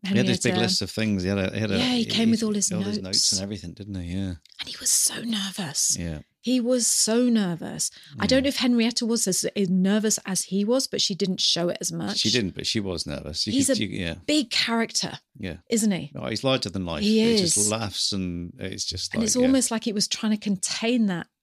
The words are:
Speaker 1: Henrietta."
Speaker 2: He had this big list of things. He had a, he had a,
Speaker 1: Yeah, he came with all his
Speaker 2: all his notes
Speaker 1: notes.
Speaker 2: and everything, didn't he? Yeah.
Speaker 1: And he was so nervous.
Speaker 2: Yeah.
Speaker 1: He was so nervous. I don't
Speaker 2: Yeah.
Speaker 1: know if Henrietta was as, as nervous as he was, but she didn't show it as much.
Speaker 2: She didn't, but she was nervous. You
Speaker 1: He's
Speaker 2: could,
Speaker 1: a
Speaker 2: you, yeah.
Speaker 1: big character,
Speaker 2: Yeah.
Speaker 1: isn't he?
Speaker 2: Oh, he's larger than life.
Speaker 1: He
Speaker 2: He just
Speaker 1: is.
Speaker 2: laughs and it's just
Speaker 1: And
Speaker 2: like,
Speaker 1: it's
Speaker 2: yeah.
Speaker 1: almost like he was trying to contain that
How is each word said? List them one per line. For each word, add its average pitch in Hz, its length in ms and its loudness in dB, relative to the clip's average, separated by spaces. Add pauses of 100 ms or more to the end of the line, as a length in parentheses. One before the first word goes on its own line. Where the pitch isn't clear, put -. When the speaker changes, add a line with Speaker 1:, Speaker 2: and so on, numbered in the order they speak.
Speaker 1:
Henrietta." 190 100 -6
Speaker 2:
He 196 40 4
had 226 100 4
this 185 140 2
big 185 160 2
list 117 240 2
of 95 100 -4
things. 107 340 0
He 92 40 0
had 101 100 2
a, 95 140 0
he 104 80 -2
had 110 100 0
a, 98 80 2
Speaker 1:
Yeah, 254 160 2
he 233 120 0
came 226 240 2
with 226 120 2
all 214 120 0
his 202 180 0
Speaker 2:
all - 80 -2
his 196 160 -2
notes - 80 -6
Speaker 1:
notes. - 280 2
Speaker 2:
and 95 100 -2
everything, 98 320 -6
didn't 101 220 -10
he? 87 180 -4
Yeah. 95 220 -2 (240)
Speaker 1:
And - 80 -10
he - 120 -12
was - 100 -2
so - 320 2
nervous. 196 800 -2
Speaker 2:
Yeah. 80 200 -4 (200)
Speaker 1:
He 254 200 0
was 240 260 2
so 240 420 2
nervous. 185 600 0 (280)
I 196 80 2
don't 262 120 6
Speaker 2:
Yeah. 277 60 4
Speaker 1:
know 285 40 2
if 269 80 0
Henrietta 240 480 2
was 226 240 0
as, - 160 0 (100)
as 196 140 2
nervous 196 560 2
as 185 200 -2
he 202 200 -2
was, 247 220 2
but - 160 -2
she 202 120 0
didn't 185 260 -2
show 175 280 2
it - 120 -2
as - 120 -4
much. 165 260 -4
Speaker 2:
She 110 120 2
didn't, 104 240 0
but 98 120 -8
she - 140 0
was 92 260 -4
nervous. 76 400 -6
You - 60 -2
Speaker 1:
He's 269 140 2
Speaker 2:
could, 269 120 2
Speaker 1:
a - 40 -4
Speaker 2:
you, 98 60 0
yeah. 92 260 -4 (120)
Speaker 1:
big 294 240 2
character, - 680 -2 (200)
Speaker 2:
Yeah. 90 200 -6 (100)
Speaker 1:
isn't 220 220 2
he? 165 240 -2
Speaker 2:
Oh, 127 140 -8
he's 113 160 -4
larger 131 260 2
than 92 160 -4
life. 80 160 -4
Speaker 1:
He 220 320 4
Speaker 2:
He 214 40 4
just 175 200 2
Speaker 1:
is. 104 120 2
Speaker 2:
laughs 110 420 -2
and 87 460 -4
it's 101 280 -8
just - 260 -6
Speaker 1:
And 226 80 -2
Speaker 2:
like, 226 60 0
Speaker 1:
it's 226 100 0
Speaker 2:
yeah. 254 60 4
Speaker 1:
almost 262 280 4
like 220 140 -4
he 226 80 -2
was 196 160 0
trying - 240 -2
to 214 60 2
contain 226 680 0
that 180 200 -2 (160)